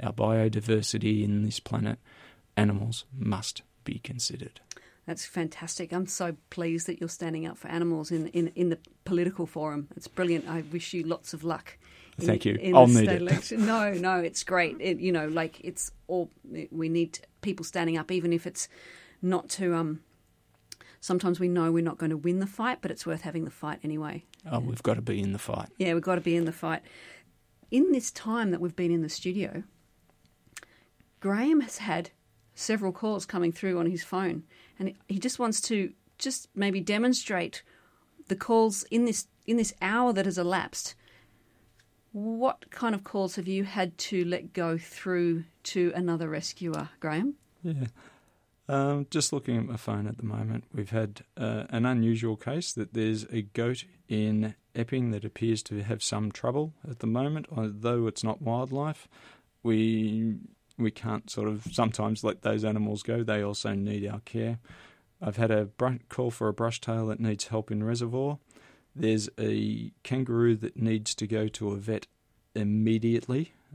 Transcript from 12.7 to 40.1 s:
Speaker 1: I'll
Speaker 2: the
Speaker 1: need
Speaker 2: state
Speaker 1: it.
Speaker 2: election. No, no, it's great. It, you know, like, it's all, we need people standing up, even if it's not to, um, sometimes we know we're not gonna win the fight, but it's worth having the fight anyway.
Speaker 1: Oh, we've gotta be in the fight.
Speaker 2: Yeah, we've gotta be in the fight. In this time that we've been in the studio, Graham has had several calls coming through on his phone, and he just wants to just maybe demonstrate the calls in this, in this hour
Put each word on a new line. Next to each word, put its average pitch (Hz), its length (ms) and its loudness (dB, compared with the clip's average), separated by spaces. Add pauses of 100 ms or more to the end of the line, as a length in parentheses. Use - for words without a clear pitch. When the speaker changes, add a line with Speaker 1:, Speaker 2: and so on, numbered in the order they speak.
Speaker 1:
I'll 127 120 12
Speaker 2:
the 120 140 12
Speaker 1:
need 107 40 8
Speaker 2:
state 95 100 4
Speaker 1:
it. - 60 0
Speaker 2:
election. 208 440 0
No, 214 280 2
no, 180 260 2
it's 170 240 -2
great. 175 360 2
It, 180 200 0
you 185 120 2
know, 156 160 2
like, 160 340 -2
it's - 300 -8 (160)
all, 175 220 -2 (420)
we 160 180 -2
need 170 300 0 (220)
people 190 240 -4
standing 165 320 0
up, 156 140 -4
even 170 220 2
if 170 140 0
it's - 200 -6 (540)
not 180 280 0
to, 180 260 0
um, 156 260 -2 (1000)
sometimes 180 380 2
we 180 100 2
know 170 220 4
we're 170 120 4
not 165 140 0
gonna 160 180 0
win 175 240 2
the 196 80 0
fight, 233 340 -2
but 185 80 -4
it's - 160 -8
worth 160 160 -4
having 160 220 -4
the 151 80 -6
fight 151 320 -8
anyway. 151 400 -6 (260)
Speaker 1:
Oh, 120 100 0
we've 120 240 -4
gotta 113 180 2
be 107 200 -2
in 98 120 0
the 101 60 -4
fight. - 380 -6
Speaker 2:
Yeah, 175 160 0
we've 170 100 0
gotta 180 180 0
be 170 140 2
in 170 100 2
the 160 80 -2
fight. 160 280 -4 (880)
In 294 200 4
this 247 200 2
time 220 400 -2
that 170 100 0
we've 170 140 -4
been 175 160 0
in 170 100 2
the 156 80 -2
studio, 185 540 -4 (1600)
Graham 247 420 4
has - 180 -8
had 175 320 -4 (440)
several 208 360 0
calls 202 340 -4
coming 175 260 0
through 180 280 -2
on 170 100 2
his 170 140 -4
phone, 175 400 -2 (340)
and 196 160 -4 (140)
he 196 100 -2
just 254 220 -2
wants 226 220 0
to 202 300 0 (280)
just - 340 -6
maybe 196 260 0
demonstrate 208 840 0 (640)
the 190 80 0
calls 220 560 2
in 233 140 4
this, 220 220 -2 (200)
in 233 100 2
this 220 240 0
hour 233 320 2